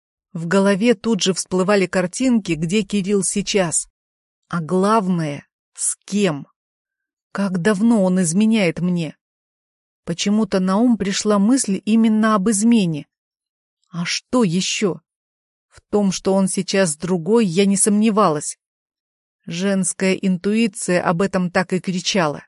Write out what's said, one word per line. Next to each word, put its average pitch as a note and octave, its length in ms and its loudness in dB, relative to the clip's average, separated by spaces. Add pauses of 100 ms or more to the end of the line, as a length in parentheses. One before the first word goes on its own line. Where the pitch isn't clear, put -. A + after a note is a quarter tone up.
(340)
В E3 140 -8
голове G3 460 2
тут A3+ 280 -2
же F#3 120 0
всплывали F#3 520 0
картинки, F#3+ 680 -2
где E3+ 300 -2
Кирилл G3+ 400 -2
сейчас. F#3+ 680 -2 (600)
А F3 120 -4
главное — F3+ 880 0 (260)
с - 220 -6 (100)
кем? F#3 420 -2 (880)
Как G3 220 -2
давно G#3+ 440 2
он F#3 180 2
изменяет G3 580 2
мне? E3+ 360 -2 (880)
Почему-то G3+ 540 -2
на F#3+ 180 0
ум A#3 200 2
пришла G3+ 400 0
мысль G#3 480 2
именно A3 480 2
об G3+ 160 0
измене. G3+ 580 2 (840)
А E3+ 160 -8
что - 380 -2
еще? F3+ 580 -2 (680)
В - 140 -20 (100)
том, G3+ 200 2
что F#3+ 220 -2
он F#3+ 140 2
сейчас F#3+ 460 -2
с D3 40 -10
другой, F#3 480 0
я F#3+ 220 2
не G3 100 2
сомневалась. G3+ 800 0 (880)
Женская F#3+ 680 -2
интуиция G3 880 0
об F3 180 0
этом F#3 300 -2
так F#3 220 -2
и F#3 60 0
кричала. F3 680 -2